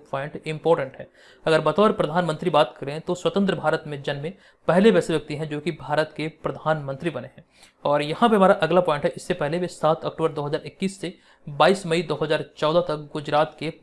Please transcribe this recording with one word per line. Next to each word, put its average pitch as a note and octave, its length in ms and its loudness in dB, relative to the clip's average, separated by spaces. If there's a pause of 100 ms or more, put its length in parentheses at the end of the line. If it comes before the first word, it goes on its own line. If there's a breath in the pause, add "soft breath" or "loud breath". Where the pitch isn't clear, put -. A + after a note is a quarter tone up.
(100)
पॉइंट C#3+ 360 -8
इंपॉर्टेंट D#3 500 0
है। C#3 120 -16 (380 soft breath)
अगर D#3+ 140 4
बतौर F3 340 4
प्रधानमंत्री E3 560 -2
बात D3 300 2
करें C#3+ 200 -8
तो F3 140 -6
स्वतंत्र F3+ 400 0
भारत D#3 320 -2
में D3 160 -10
जन्मे C#3+ 300 -6 (360 soft breath)
पहले F#3+ 220 6
वैसे F3 220 2
व्यक्ति D3+ 220 -2
हैं D#3 140 -6
जो D3 120 -6
कि E3 120 -4
भारत D3+ 440 -4
के D3+ 120 -4 (140)
प्रधानमंत्री D3 680 -4
बने A#2+ 180 -10
हैं। - 160 -20 (400 soft breath)
और D3 180 2
यहाँ D#3 260 2
पे A3 80 4
हमारा F#3+ 200 8
अगला E3 240 2
पॉइंट D3+ 240 0
है, E3 120 0
इससे - 180 -6
पहले D#3 240 -4
वे F3+ 100 -4
सात D#3+ 360 -2
अक्टूबर D#3 280 -2
दो D3 100 -6
हज़ार D3 240 -6
इक्कीस F#3+ 340 -6
से F3 140 -10 (320 soft breath)
बाईस D#3+ 400 2
मई E3 160 0
दो D3+ 200 -6
हज़ार D3+ 220 -2 (120)
चौदह D#3 320 2
तक D3+ 240 -6
गुजरात D3+ 460 -2
के D#3 140 -8 (100)